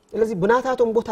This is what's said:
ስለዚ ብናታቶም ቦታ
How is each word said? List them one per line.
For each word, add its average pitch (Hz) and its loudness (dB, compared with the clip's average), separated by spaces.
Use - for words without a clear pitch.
ስለዚ 220 0
ብናታቶም 240 0
ቦታ 226 -2